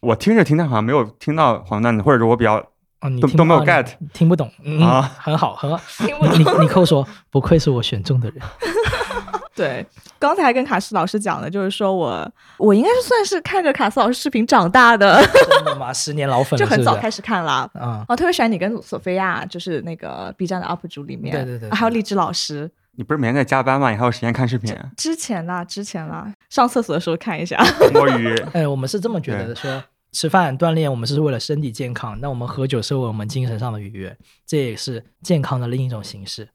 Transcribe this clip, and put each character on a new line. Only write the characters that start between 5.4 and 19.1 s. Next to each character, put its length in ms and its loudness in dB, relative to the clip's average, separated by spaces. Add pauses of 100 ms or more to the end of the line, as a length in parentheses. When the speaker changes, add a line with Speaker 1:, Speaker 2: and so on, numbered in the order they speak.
Speaker 2:
很 160 -4
好。 100 -4 (240)
Speaker 3:
听 140 -4
不 80 4
懂。 100 4
Speaker 2:
你， 260 6
你 40 6
扣 180 4
说 220 2 (240)
：“不 100 2
愧 160 4
是 140 2
我 100 0
选 220 -4
中 160 0
的 120 -2
人。” 120 -18 (840)
Speaker 3:
<laughs> 280 -10
对， 320 -4 (320)
刚 160 2
才 180 2
跟 120 0
卡 160 -2
斯 120 -10
老 140 0
师 140 -4
讲 200 -4
的， 80 -8
就 140 -4
是 80 -2
说 240 -2
我， 340 -4 (300)
我 160 6
应 80 4
该 60 4
是 180 2
算 180 2
是 180 -2
看 200 -2
着 100 2
卡 160 0
斯 120 0
老 80 4
师 60 0
视 140 -6
频 160 0
长 240 4
大 280 6
的。 260 8 (260)
Speaker 2:
真 160 4
的 120 -2
吗？ 160 -8
十 220 -6
年 140 -2
老 140 4
粉 160 0
了， 80 2
Speaker 3:
就 20 -2
很 140 4
早 140 4
开 120 -4
始 140 -8
看 220 -2
了。 280 -2
Speaker 2:
是 60 -16
不 60 -10
是？ 40 -4
嗯。 200 -8
Speaker 3:
哦， 80 0
特 80 0
别 80 2
喜 100 0
欢 80 2
你 80 -2
跟 240 -4
索 160 -10
菲 160 -4